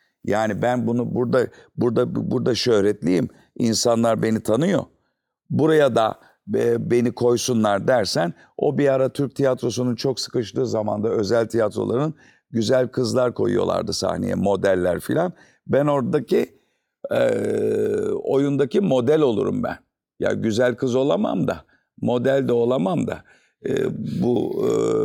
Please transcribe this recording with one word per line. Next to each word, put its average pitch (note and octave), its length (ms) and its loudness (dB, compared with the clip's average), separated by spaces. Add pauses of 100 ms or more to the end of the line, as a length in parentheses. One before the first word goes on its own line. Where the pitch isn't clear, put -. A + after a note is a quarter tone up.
(240)
Yani G#2 380 -2
ben A#2+ 240 0
bunu A#2+ 280 -2
burada, A#2+ 320 2 (300)
burada, A#2 540 0
burada A#2+ 240 0
şöhretliyim. G#2+ 720 2 (280)
İnsanlar A2+ 680 2
beni A2 200 0
tanıyor. D3 400 0 (680)
Buraya C#3+ 440 4
da, A2+ 240 2 (360)
e, A#2 360 0
beni A#2+ 220 2
koysunlar A2+ 760 2
dersen, C3 460 0 (220)
o C#3+ 220 0
bir D3 100 4
ara C3+ 240 2
Türk C#3 240 -4
tiyatrosunun B2+ 580 0
çok B2+ 260 -2
sıkıştığı B2 460 -4
zamanda G#2+ 420 -2
özel A2 400 0
tiyatroların A2 680 -2 (360)
güzel A#2+ 380 2
kızlar B2 460 0
koyuyorlardı F#2+ 580 0
sahneye, F#2+ 420 -2
modeller F#2 640 0
filan. E3+ 320 -2 (340)
Ben C3+ 200 2
oradaki, D3 720 0 (520)
e, A#2 80 0 (920)
oyundaki C#3 680 0
model D3 400 2
olurum G2+ 420 0
ben. E2+ 140 -6 (440)
Ya G2 120 0
güzel A2 440 0
kız B2+ 180 -2
olamam D#3 540 0
da, F2 160 -6 (360)
model B2 480 0
de B2 40 0
olamam C3 540 0
da, - 160 -8 (460)
e, - 40 -2 (500)
bu, - 460 -2
e, A#2+ 40 0 (320)